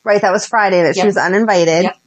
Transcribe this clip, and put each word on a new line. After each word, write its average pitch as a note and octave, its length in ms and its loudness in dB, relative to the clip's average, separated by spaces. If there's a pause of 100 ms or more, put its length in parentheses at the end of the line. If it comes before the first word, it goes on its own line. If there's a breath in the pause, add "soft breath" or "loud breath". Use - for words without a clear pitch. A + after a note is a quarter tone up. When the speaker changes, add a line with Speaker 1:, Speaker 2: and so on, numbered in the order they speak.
Speaker 1:
Right. G#3 180 0
That G3 100 0
was - 140 -4
Friday G3 380 0
that D3 100 0
she F#3+ 60 -4
Speaker 2:
Yep. F#3 60 0
Speaker 1:
was G3+ 120 0
uninvited. F3 640 0
Speaker 2:
Yep. F#3 140 -4 (100)